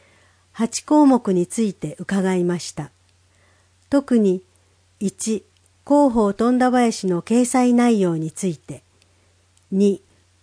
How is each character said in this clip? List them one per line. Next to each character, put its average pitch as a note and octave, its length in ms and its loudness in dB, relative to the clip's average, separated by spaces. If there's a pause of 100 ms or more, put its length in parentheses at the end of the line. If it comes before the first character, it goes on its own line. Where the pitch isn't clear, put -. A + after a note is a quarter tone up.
(500)
八 A3+ 300 -6
項 D4+ 240 4
目 A#3+ 260 2
に F3 160 0
つ - 140 -6
い G#3 120 -2
て D3+ 240 -10
伺 F#3+ 380 -2
い F3+ 80 0
ま F3 160 -2
し - 140 -14
た。 D3 180 -12 (960)
特 C#4 280 0
に、 F#3+ 240 2 (580)
一、 G#3 460 -6 (420)
広 C#4+ 260 4
報 G#3 200 0
富 B3 260 0
田 B3+ 120 2
林 A#3+ 360 0
の F3 140 -2
掲 A#3+ 240 0
載 B3 280 0
内 A#3+ 280 2
容 E3+ 160 0
に D#3+ 140 -6
つ - 160 -8
い E3 100 -4
て。 - 260 -20 (880)
二、 G3 300 2 (420)